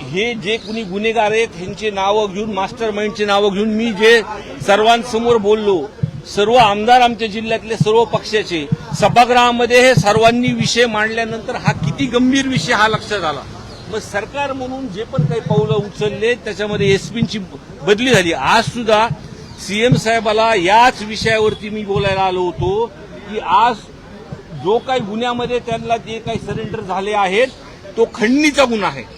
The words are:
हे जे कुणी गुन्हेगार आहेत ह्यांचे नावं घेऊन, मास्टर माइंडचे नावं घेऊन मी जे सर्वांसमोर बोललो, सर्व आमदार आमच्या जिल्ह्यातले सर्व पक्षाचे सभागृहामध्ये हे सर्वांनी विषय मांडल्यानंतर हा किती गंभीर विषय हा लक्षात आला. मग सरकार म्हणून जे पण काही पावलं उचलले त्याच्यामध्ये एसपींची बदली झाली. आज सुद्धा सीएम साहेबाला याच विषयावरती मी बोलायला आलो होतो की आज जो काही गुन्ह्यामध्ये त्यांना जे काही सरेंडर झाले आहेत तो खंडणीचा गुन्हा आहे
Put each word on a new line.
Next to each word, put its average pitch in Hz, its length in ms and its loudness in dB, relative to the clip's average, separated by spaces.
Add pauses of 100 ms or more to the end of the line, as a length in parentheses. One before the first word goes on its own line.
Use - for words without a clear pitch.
(100)
हे 220 240 -2
जे 214 220 -4
कुणी 220 260 -8
गुन्हेगार 214 480 0
आहेत 220 240 0
ह्यांचे 196 360 -6
नावं 202 420 0
घेऊन, 214 200 -6
मास्टर 196 380 -4
माइंडचे 208 340 -4
नावं 202 300 2
घेऊन 208 140 0
मी 220 240 -2
जे 220 300 6 (440)
सर्वांसमोर 226 680 4
बोललो, 202 480 2 (500)
सर्व 208 200 2
आमदार 220 460 6
आमच्या 226 280 0
जिल्ह्यातले 220 480 -6
सर्व 220 280 4
पक्षाचे 202 600 -4 (340)
सभागृहामध्ये 240 880 4
हे 254 60 6
सर्वांनी 226 540 4
विषय 233 380 0
मांडल्यानंतर 226 720 -4
हा - 160 0
किती - 340 -2
गंभीर 254 420 2
विषय 247 240 0
हा 214 160 4
लक्षात 208 360 -2
आला. 143 160 -4 (520)
मग 220 60 -6
सरकार 240 540 -6
म्हणून 262 360 -8
जे 202 160 -8
पण 214 200 -2
काही 226 160 -2
पावलं 214 340 0
उचलले 208 600 -2
त्याच्यामध्ये 208 600 -2
एसपींची 214 440 -4 (440)
बदली 208 280 2
झाली. 180 220 4
आज 160 320 2
सुद्धा 220 440 2 (580)
सीएम 226 280 2
साहेबाला 220 600 2
याच 214 480 4
विषयावरती 214 680 0
मी 214 160 -6
बोलायला 196 360 0
आलो 185 220 0
होतो 185 440 -2 (440)
की 214 80 -6
आज 208 360 2 (920)
जो 214 140 2
काही 262 220 -2
गुन्ह्यामध्ये 240 580 -4
त्यांना 233 380 -4
जे 226 220 -10
काही 220 200 -6
सरेंडर 214 420 -4
झाले 196 320 -4
आहेत 202 360 2 (480)
तो 226 180 2
खंडणीचा 269 500 2
गुन्हा 214 240 0
आहे 135 160 -8 (140)